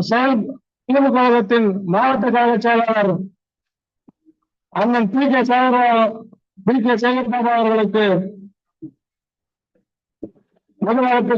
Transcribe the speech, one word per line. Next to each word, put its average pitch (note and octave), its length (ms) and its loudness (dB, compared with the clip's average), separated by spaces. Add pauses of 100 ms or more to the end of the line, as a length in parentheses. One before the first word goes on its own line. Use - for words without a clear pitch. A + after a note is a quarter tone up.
செயல், B3+ 260 0 (540)
திமுக C4+ 260 4
கழகத்தின் A#3+ 540 2 (240)
மாவட்ட B3+ 420 0
கழக A#3+ 180 2 (120)
செயலாளர் A3+ 480 0 (1600)
அண்ணன் A3+ 400 0
பி C4+ 180 0
கே C4 100 2 (100)
சேகர-, B3 640 2 (540)
பி A#3+ 80 2 (100)
கே B3 180 2
சேகர் B3 300 -2
பாபா A#3+ 240 -2
அவர்களுக்கு A3 480 0 (2750)
முதல் B3+ 300 0
அழைப்பு A#3+ 280 0